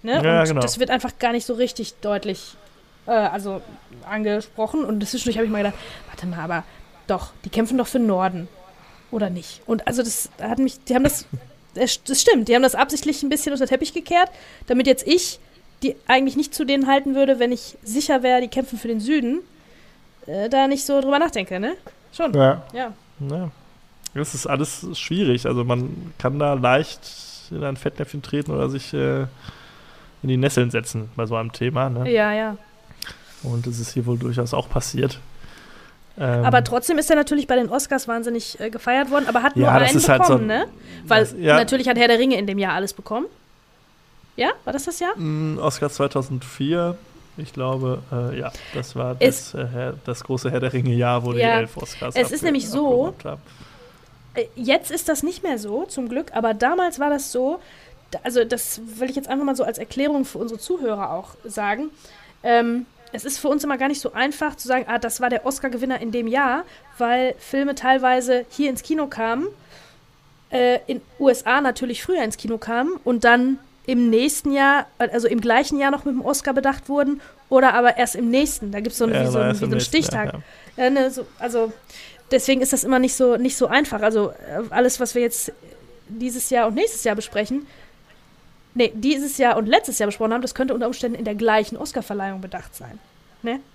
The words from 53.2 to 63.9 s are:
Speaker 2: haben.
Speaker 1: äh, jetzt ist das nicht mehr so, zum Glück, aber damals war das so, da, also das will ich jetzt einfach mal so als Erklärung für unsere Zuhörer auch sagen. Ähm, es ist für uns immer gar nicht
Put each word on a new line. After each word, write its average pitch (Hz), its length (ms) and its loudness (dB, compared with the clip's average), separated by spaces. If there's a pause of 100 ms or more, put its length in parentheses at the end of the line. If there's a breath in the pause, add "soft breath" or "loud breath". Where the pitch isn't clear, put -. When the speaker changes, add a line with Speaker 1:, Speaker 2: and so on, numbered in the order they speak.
Speaker 2:
haben. 143 160 -10 (920 loud breath)
Speaker 1:
äh, 233 100 -2 (100)
jetzt 269 360 0
ist 320 180 -4
das 285 140 0
nicht 359 200 -6
mehr 277 160 -2
so, 214 260 -6
zum 247 240 -8
Glück, 254 260 -6
aber 220 200 0
damals 330 440 0
war 285 120 0
das 277 200 -4
so, 277 280 -2 (520 loud breath)
da, - 120 -10
also 240 200 2
das 233 380 -4 (160)
will 254 120 -4
ich 269 60 -8
jetzt 277 120 -6
einfach 269 180 -2
mal 269 100 0
so 254 80 -2
als 226 140 -4
Erklärung 269 480 -2
für - 140 -14
unsere 226 200 -8
Zuhörer 220 520 -4
auch 175 200 -8 (140)
sagen. 220 440 -4 (540 loud breath)
Ähm, 240 420 2 (280)
es 226 120 -12
ist 269 140 -6
für 294 80 -2
uns 294 160 2
immer 285 140 -2
gar 262 100 0
nicht 277 140 -2